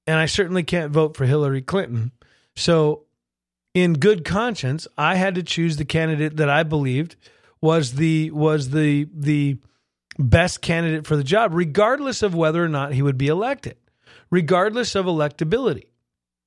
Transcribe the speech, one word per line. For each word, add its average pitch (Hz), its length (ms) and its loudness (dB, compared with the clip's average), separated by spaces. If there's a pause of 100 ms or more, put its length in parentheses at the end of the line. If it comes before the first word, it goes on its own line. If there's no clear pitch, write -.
and 160 140 0
I 160 60 0
certainly 180 360 -2
can't 156 300 -4
vote 156 240 2
for 135 100 0
Hillary 135 360 2
Clinton." 120 500 -4 (420)
So 156 480 2 (720)
in 180 180 4
good 165 320 2
conscience, 175 720 -4
I 156 180 0
had 185 220 0
to 185 80 -4
choose 165 320 -2
the 147 80 -4
candidate 156 540 -2
that 151 120 2
I 151 140 2
believed 151 500 -2 (460)
was 156 340 2
the, 156 380 0
was 151 380 0
the, 147 440 0
the 143 440 0 (600)
best 165 440 2
candidate 165 440 -2
for 156 80 0
the 147 80 2
job, 190 320 2
regardless 208 680 0
of 202 120 0
whether 165 300 2
or 170 40 0
not 143 260 -2
he 131 80 0
would 139 160 0
be 139 100 0
elected, 196 480 -4 (540)
regardless 185 640 0
of 190 100 -2
electability. 160 800 -2 (640)